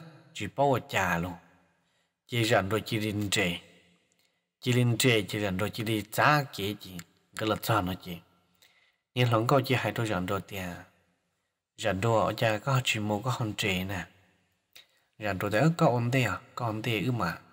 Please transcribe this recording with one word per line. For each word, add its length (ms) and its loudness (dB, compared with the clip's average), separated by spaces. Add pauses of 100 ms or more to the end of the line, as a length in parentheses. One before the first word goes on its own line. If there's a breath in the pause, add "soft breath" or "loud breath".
(320)
chỉ 140 -8 (100)
bảo 160 2
ở 160 2
nhà 300 0
luôn. 140 -4 (960)
Chỉ 180 -2
rảnh 240 4
rồi 180 0
chỉ 140 -2
đi 140 -2 (160)
trễ. 280 0 (1000)
Chỉ 120 2
đi 120 4 (140)
trễ, 240 4
chỉ 180 -6
rảnh 160 0
rồi 140 -2
chỉ 140 -8
đi 180 0 (100)
trả 300 4
kế 380 -6
chị. 120 -18 (440)
Cái 120 -2
là 140 2
sao 200 2
nó 120 -2 (100)
chị? 120 -10 (960 soft breath)
Nhưng 160 2
luận 160 4
câu 140 4
chỉ 140 0
hay 180 0
tôi 140 -2
rảnh 200 -2
rồi 220 -2
thì 80 -12
à. 280 -10 (920)
Rảnh 220 -2
rồi 260 4
ở 100 0
nhà 220 2
có 260 0
chuyện 240 -2
mua 100 0
có 120 -4
hòn 240 -4
trễ 300 -2
nè. 220 -6 (1120 soft breath)
Rảnh 200 -4
rồi 120 -2
đấy 260 4
có 100 4
ổn 240 2
định 140 2
à? 140 -2 (160)
Có 120 -6
ổn 160 -4
định 220 0
ư 80 0
mà. 260 -2 (140)